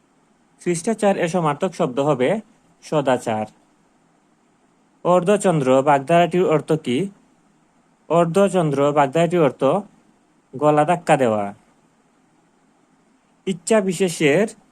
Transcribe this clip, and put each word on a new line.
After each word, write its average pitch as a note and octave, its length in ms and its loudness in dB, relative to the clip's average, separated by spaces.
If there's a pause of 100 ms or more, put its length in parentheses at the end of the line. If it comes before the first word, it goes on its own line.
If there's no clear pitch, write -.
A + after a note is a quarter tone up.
(640)
শিষ্টাচার G3 540 -2
এর E3+ 100 -2
সমার্থক E3 460 -2
শব্দ C#3 260 -4
হবে C#3+ 400 0 (420)
সদাচার। B2 640 -2 (1600)
অর্ধচন্দ্র E3+ 760 2
বাগধারাটির E3 600 2
অর্থ D3+ 280 0
কি? D#3 360 -4 (1000)
অর্ধচন্দ্র E3 840 2
বাগধারাটির D#3+ 480 0
অর্থ C#3 240 0 (920)
গলা D3+ 280 2
ধাক্কা E3+ 320 0
দেওয়া। G#2+ 380 -2 (1900)
ইচ্ছা G3+ 340 0
বিশেষের F3+ 680 0 (260)